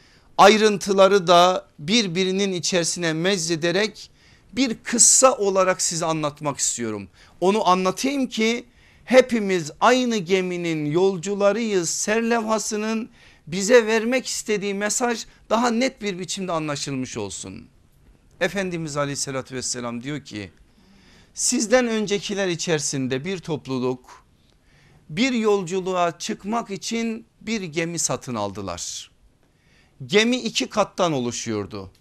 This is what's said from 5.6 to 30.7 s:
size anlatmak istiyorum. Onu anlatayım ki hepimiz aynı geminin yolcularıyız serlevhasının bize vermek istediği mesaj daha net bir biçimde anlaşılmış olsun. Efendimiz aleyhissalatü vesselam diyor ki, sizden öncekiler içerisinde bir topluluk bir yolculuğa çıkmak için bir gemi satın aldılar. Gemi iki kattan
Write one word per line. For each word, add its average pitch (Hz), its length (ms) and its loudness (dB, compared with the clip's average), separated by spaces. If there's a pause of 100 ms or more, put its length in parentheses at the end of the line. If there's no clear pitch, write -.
size 165 240 -2
anlatmak 147 520 -2
istiyorum. 107 500 -4 (320)
Onu 196 280 2
anlatayım 190 580 0
ki 226 380 -2 (400)
hepimiz 208 680 2 (100)
aynı 247 360 4
geminin 175 680 -2
yolcularıyız 196 1040 0
serlevhasının 220 1200 -2 (360)
bize 202 400 4
vermek 226 400 0
istediği 202 480 -4
mesaj 220 520 -2 (240)
daha 233 200 2
net 254 320 -2
bir 196 160 -4
biçimde 185 340 -6
anlaşılmış 143 640 -6
olsun. 95 520 -10 (720)
Efendimiz 175 560 -4
aleyhissalatü 139 580 -6
vesselam 120 480 -6
diyor 143 220 -8
ki, 101 260 -10 (840)
sizden 247 520 2
öncekiler 202 600 -2
içerisinde 143 760 -2
bir 190 140 -4
topluluk 131 880 -6 (840)
bir 240 220 0
yolculuğa 185 840 0
çıkmak 220 520 -6
için 226 560 -6 (140)
bir 214 220 -4
gemi 165 360 -4
satın 127 360 -4
aldılar. 101 760 -6 (960)
Gemi 220 300 2
iki 226 320 -4
kattan 190 440 0